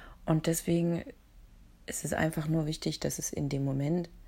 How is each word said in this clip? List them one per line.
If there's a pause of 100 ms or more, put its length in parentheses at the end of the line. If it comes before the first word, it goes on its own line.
(260)
Und
deswegen (840)
ist
es
einfach
nur
wichtig,
dass
es
in
dem
Moment, (180)